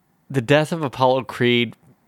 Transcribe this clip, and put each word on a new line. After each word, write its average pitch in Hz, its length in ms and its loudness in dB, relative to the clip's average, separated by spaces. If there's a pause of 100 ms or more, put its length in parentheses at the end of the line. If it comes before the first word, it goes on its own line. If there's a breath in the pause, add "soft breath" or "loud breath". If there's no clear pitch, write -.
(300)
the 135 120 0
death 143 300 2
of 165 100 -6
Apollo 131 420 0
Creed 120 500 0 (340)